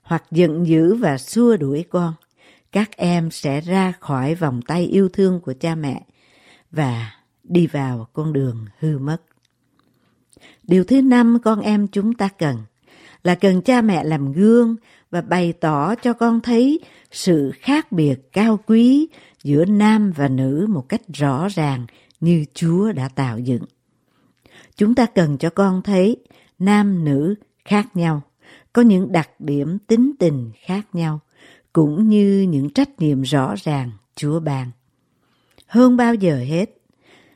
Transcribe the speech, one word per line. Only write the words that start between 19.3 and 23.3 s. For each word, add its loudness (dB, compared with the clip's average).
giữa 2
nam 2
và -2
nữ -2
một -4
cách -4
rõ -2
ràng -4
như 2
Chúa 0
đã -6
tạo -4